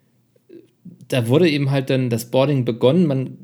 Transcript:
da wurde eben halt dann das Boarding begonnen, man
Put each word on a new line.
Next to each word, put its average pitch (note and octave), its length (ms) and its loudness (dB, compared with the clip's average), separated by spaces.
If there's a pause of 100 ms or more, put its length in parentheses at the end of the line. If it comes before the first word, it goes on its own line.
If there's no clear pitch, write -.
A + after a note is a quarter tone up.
(1080)
da A#2+ 200 -2
wurde D#3+ 200 4
eben C#3+ 220 0
halt C#3 200 -2
dann C3 200 0
das A2+ 200 -4
Boarding C3+ 360 0
begonnen, B2+ 400 2
man C3 380 -4